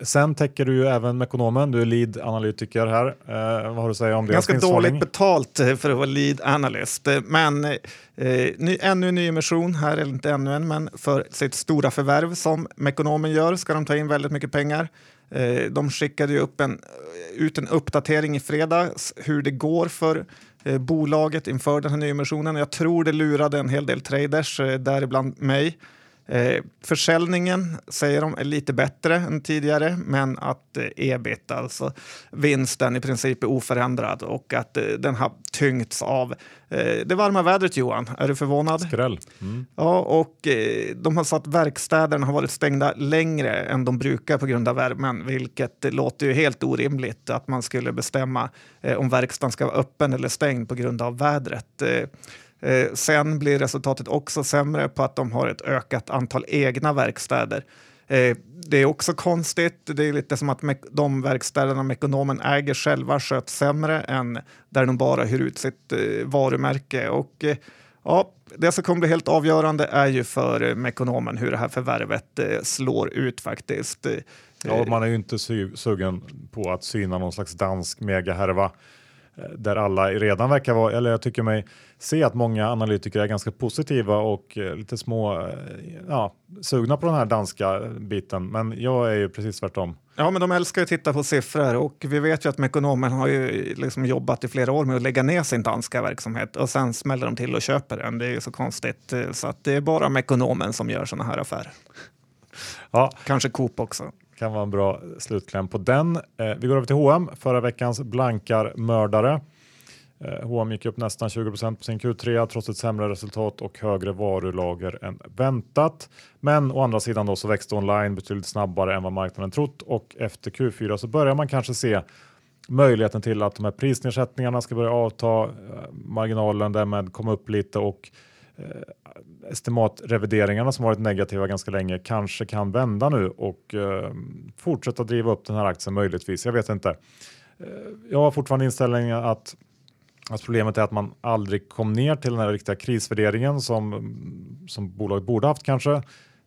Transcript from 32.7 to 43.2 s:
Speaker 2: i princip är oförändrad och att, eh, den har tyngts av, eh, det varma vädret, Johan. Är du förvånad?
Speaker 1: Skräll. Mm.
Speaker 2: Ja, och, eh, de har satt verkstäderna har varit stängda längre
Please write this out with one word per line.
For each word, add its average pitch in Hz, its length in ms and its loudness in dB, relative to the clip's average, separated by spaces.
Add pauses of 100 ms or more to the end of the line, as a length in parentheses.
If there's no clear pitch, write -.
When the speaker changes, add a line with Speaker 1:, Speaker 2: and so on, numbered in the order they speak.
Speaker 2:
i 127 40 -4
princip 127 420 -2
är 113 80 2
oförändrad 123 720 -2
och - 320 -6
att, 120 220 -2
eh, 117 80 0
den 123 300 -2
har 127 180 0 (200)
tyngts 127 500 0
av, 127 320 -2 (340)
eh, 113 380 0
det 170 80 0
varma 196 280 4
vädret, 185 340 4
Johan. 120 420 0
Är 139 100 2
du 139 80 0
förvånad? 147 440 2
Speaker 1:
Skräll. 127 380 0 (220)
Mm. 113 260 -8 (100)
Speaker 2:
Ja, 170 220 4
och, 160 480 2
eh, 113 500 0
de 156 200 0
har 170 80 2
satt 151 220 -2
verkstäderna 151 800 2
har 139 60 2
varit 139 180 0
stängda 139 460 2
längre 151 580 0